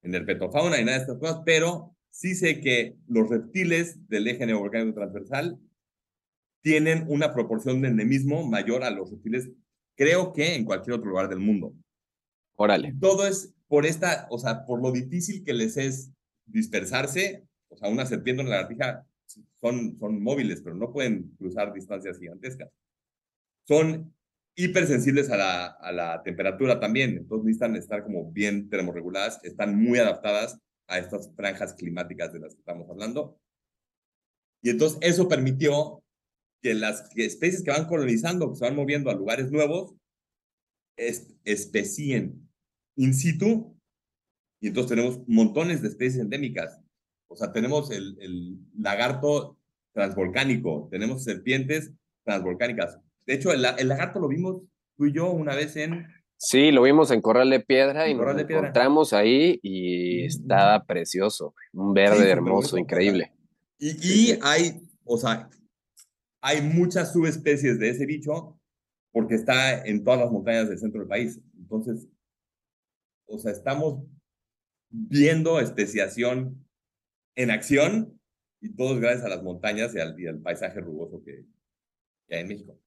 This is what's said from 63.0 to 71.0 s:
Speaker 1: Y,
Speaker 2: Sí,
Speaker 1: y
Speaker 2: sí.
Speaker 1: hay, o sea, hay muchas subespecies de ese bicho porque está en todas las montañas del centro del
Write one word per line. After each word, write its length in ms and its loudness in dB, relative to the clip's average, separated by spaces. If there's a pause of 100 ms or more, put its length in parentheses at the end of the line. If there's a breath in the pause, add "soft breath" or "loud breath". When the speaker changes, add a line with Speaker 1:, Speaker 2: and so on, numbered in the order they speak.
Speaker 1:
Y, 120 -4
Speaker 2:
Sí, 100 -8
Speaker 1:
y 320 6
Speaker 2:
sí. 80 0
Speaker 1:
hay, 400 2 (240)
o 120 0
sea, 320 -2 (920)
hay 200 2
muchas 520 2
subespecies 640 2
de 100 2
ese 160 -2
bicho 540 -6 (540)
porque 220 0
está 500 2
en 180 0
todas 160 4
las 120 2
montañas 360 0
del 120 -6
centro 200 -6
del 80 -8